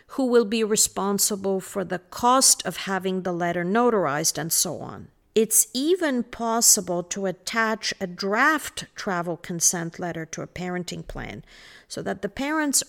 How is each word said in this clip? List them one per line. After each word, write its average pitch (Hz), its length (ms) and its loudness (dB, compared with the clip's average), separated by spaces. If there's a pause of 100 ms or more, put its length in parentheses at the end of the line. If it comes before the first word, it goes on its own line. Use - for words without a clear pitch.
who 262 180 -2
will 240 180 6
be 220 180 0
responsible 196 1000 0
for 196 220 -6
the 180 160 -4
cost - 680 4
of 175 100 -6
having 190 460 -2
the 185 100 -2
letter 175 320 0
notarized, 185 720 2
and 151 160 -4
so 147 280 -2
on. - 280 -14 (260)
It's 220 380 4
even 294 520 0
possible 220 800 2
to 196 200 -8
attach 220 800 -2
a 196 40 -4
draft 214 800 0 (100)
travel 175 440 -4
consent 170 600 -2
letter 165 280 -6
to - 160 -10
a 147 40 -10
parenting 175 640 -8
plan 123 340 -10 (460)
so - 140 -8
that 196 180 -4
the 208 80 -4
parents 285 600 0